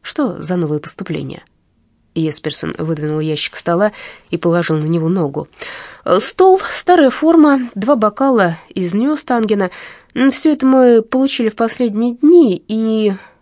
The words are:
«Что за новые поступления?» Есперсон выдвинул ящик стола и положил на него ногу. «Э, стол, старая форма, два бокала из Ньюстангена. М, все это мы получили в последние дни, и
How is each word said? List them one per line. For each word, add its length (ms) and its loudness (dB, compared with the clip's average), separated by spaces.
«Что 380 -6
за 160 -4
новые 220 -2
поступления?» 640 -8
Есперсон 640 -4
выдвинул 420 -4
ящик 360 -6
стола 360 -2
и 80 -4
положил 400 0
на 80 -2
него 240 -2
ногу. 380 -4
«Э, 140 2
стол, 400 4
старая 500 2
форма, 640 2
два 220 0
бокала 600 0
из 240 -6
Ньюстангена. 760 -2
М, 160 2
все 240 0
это 140 0
мы 340 6
получили 480 -2
в 60 -10
последние 580 -2
дни, 540 4
и 460 0